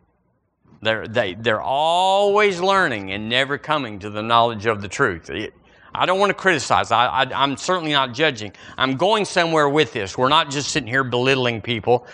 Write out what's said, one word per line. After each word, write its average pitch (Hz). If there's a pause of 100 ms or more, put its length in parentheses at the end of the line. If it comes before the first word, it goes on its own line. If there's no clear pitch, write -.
(800)
They're, 104
they, 107
they're 110
always 185
learning 165
and 107
never 135
coming 135
to 104
the 104
knowledge 117
of 110
the 101
truth. 95
It, 92 (400)
I 139
don't 185
want 202
to -
criticize. 123
I, 117
I, 127
I'm 139
certainly 170
not 135
judging. 120 (260)
I'm 131
going 196
somewhere 160
with 143
this. 98
We're 127
not 151
just 139
sitting 139
here 131
belittling 123
people 117